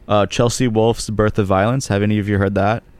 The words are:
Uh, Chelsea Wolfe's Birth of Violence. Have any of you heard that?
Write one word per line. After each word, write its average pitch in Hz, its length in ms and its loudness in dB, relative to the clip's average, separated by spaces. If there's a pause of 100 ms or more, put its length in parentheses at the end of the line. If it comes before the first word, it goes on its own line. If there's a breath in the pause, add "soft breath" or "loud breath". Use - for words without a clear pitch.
Uh, 104 180 2
Chelsea 120 420 0
Wolfe's 110 400 0
Birth 107 300 0
of 101 80 2
Violence. 104 420 0
Have 101 140 0
any 107 160 0
of 101 100 -4
you 104 80 0
heard 98 200 0
that? 104 260 -2 (180)